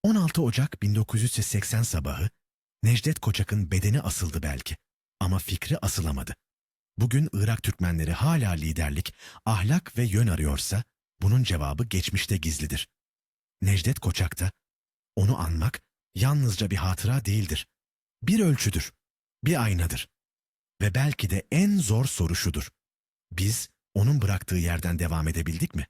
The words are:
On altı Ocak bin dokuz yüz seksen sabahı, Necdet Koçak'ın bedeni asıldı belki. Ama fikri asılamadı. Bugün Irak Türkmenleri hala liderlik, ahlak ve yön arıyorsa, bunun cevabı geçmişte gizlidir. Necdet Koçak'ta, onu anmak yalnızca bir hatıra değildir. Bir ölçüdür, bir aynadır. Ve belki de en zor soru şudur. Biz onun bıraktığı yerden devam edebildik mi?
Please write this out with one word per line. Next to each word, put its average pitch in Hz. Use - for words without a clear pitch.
On 220
altı 170
Ocak 127
bin 104
dokuz 107
yüz 123
seksen 107
sabahı, 76
Necdet 120
Koçak'ın 104
bedeni 101
asıldı 80
belki. 71
Ama 92
fikri -
asılamadı. 82
Bugün 123
Irak 104
Türkmenleri 85
hala 131
liderlik, 78
ahlak 113
ve 120
yön 113
arıyorsa, 78
bunun 120
cevabı 76
geçmişte 95
gizlidir. 78
Necdet 98
Koçak'ta, 90
onu 98
anmak 82
yalnızca 117
bir 98
hatıra 101
değildir. 101
Bir 196
ölçüdür, 127
bir 151
aynadır. 92
Ve 101
belki 127
de 98
en 196
zor 113
soru 87
şudur. -
Biz 95
onun 117
bıraktığı 95
yerden 85
devam 80
edebildik 82
mi? 69